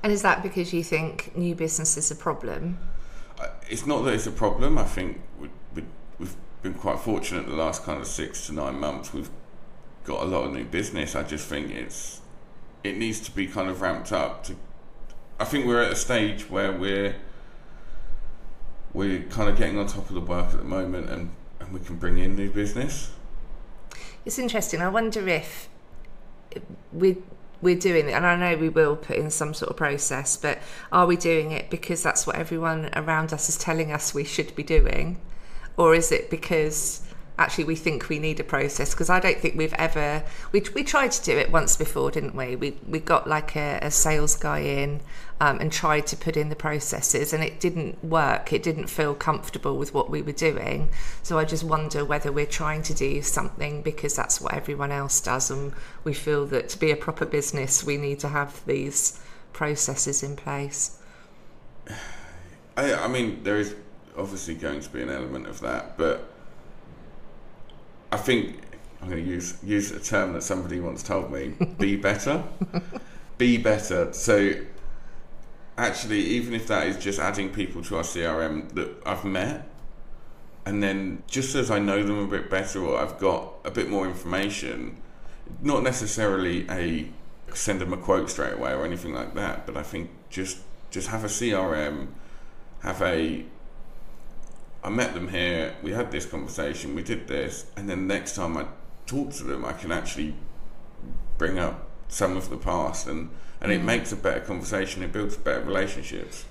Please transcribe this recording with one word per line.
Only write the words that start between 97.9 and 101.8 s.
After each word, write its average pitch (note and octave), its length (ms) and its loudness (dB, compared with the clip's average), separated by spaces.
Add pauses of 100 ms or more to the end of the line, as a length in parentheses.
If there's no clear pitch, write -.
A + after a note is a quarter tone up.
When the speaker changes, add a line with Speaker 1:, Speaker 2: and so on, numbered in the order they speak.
Speaker 2:
next - 260 -2
time E2+ 220 -2
I C#2+ 100 -4 (400)
talk C#3 280 -2
to - 100 -10
them, C2 200 -2
I B1 100 -4
can - 180 -4
actually D2+ 420 -2 (1040)
bring F2+ 200 4
up D#2 300 -2 (200)